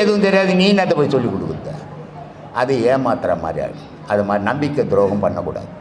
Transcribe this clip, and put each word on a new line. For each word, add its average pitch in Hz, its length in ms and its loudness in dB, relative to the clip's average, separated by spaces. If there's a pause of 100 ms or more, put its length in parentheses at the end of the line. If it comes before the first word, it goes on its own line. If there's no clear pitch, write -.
எதுவும் 208 220 4
தெரியாது, 190 340 4
நீ 185 120 6
என்னத்தை 185 280 4
போய் 147 160 2
சொல்லி 120 160 2
கொடுக்குறது? 90 420 -6 (880)
அது 131 120 2 (200)
ஏமாத்துற 113 400 0 (100)
மாதிரி 78 220 -4
ஆயிடும். - 200 -12 (260)
அது 101 160 2
மாதிரி 101 220 0
நம்பிக்கை 139 420 -2
துரோகம் 101 340 2
பண்ணக்கூடாது. 87 440 -4 (120)